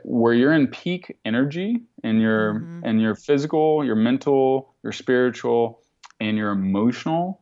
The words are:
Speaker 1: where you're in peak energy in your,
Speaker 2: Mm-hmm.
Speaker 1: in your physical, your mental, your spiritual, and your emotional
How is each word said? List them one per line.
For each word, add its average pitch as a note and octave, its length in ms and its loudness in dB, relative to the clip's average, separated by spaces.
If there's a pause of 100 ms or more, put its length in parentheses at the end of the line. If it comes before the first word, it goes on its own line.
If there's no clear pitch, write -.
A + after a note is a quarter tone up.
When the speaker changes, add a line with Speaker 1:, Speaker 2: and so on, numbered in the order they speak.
Speaker 1:
where A#2 300 2
you're C3 200 4
in C#3+ 140 4
peak - 580 -8
energy D#3 560 -2 (220)
in A2 160 0
your, A2 360 2
Speaker 2:
Mm-hmm. A2+ 300 -10
Speaker 1:
in A2 140 0
your A2 160 0
physical, D3+ 680 0
your A2+ 100 0
mental, C3 800 0 (100)
your A2 80 -6
spiritual, A#2+ 880 0 (380)
and G#2+ 180 -2
your G#2+ 140 -2
emotional A#2+ 920 -2